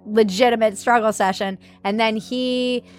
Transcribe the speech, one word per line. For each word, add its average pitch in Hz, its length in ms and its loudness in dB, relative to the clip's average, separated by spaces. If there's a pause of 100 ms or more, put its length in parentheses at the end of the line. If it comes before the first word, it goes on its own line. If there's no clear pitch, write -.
legitimate 214 720 2
struggle 226 340 2
session. 196 460 -2 (240)
And 208 160 -4
then 226 180 0
he 247 680 -4 (140)